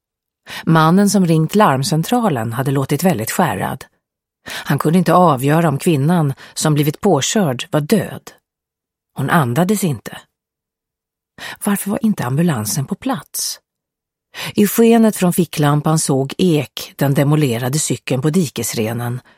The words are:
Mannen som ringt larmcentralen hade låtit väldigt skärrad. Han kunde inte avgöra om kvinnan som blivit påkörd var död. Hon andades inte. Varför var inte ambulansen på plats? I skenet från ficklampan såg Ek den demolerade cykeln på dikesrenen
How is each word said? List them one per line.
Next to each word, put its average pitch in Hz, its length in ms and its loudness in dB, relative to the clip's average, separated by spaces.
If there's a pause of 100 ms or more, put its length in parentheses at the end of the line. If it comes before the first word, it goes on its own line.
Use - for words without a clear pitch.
(640)
Mannen 165 440 4
som 190 160 2
ringt 160 300 0
larmcentralen 160 960 0
hade 131 180 -4
låtit 139 320 -2
väldigt 113 280 -2
skärrad. 123 540 -4 (600)
Han - 340 -4
kunde 165 200 2
inte 165 140 2
avgöra 165 560 4
om 139 100 -2
kvinnan 151 540 2 (200)
som 156 200 0
blivit 147 280 0
påkörd 151 680 0
var 151 100 0
död. 151 500 -2 (840)
Hon 139 160 -4
andades 170 540 0
inte. 139 380 -6 (1400)
Varför 202 260 -2
var 214 160 -2
inte 196 200 -2
ambulansen 135 600 -2
på 196 100 -8
plats? - 680 -8 (920)
I 208 120 4
skenet 226 480 4
från 175 180 0
ficklampan 151 680 0
såg 135 380 -2
Ek 160 580 -2
den 139 180 0
demolerade 139 680 0
cykeln 127 420 -4
på 151 80 0
dikesrenen 120 920 -4 (160)